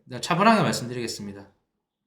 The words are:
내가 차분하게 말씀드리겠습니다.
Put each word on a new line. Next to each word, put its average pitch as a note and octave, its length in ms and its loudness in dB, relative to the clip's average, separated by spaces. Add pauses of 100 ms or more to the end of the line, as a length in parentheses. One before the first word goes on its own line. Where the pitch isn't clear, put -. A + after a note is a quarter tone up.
내가 B2 160 -12
차분하게 G3+ 420 4
말씀드리겠습니다. A2 880 -6 (560)